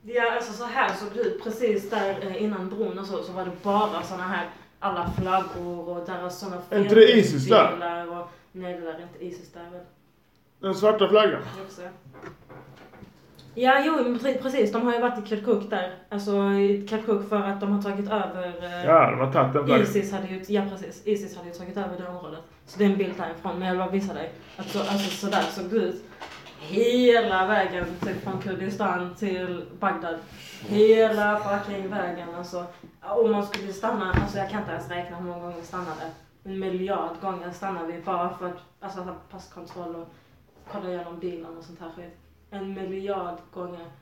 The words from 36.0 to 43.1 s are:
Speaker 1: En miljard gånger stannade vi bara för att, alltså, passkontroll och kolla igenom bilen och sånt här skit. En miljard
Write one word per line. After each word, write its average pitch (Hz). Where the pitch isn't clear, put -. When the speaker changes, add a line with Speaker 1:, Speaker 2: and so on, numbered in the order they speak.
Speaker 1:
En 190
miljard 185
gånger 180
stannade 180
vi 170
bara 180
för 180
att, 175
alltså, 185
passkontroll 175
och 165
kolla 190
igenom 175
bilen 165
och 165
sånt 175
här 170
skit. 175
En 196
miljard 190